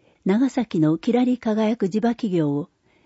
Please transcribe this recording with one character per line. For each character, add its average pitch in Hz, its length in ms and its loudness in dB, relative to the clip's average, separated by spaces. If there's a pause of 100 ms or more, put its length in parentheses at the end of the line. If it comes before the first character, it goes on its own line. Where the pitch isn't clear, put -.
(260)
長 233 240 2
崎 208 300 -2
の 156 180 2
き 233 140 -2
ら 247 120 2
り 247 140 0
輝 220 380 -2
く 196 120 -2
地 208 120 -2
場 233 100 0
企 202 260 -2
業 151 160 2
を、 143 160 -4 (380)